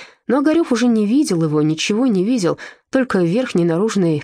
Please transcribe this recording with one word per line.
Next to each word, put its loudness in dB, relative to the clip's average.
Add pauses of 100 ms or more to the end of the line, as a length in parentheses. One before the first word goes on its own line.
(280)
Но 2
Огарёв 0
уже 2
не 2
видел 0
его, 0
ничего 0
не 0
видел, -2 (340)
только 0
верхний 0
наружный 0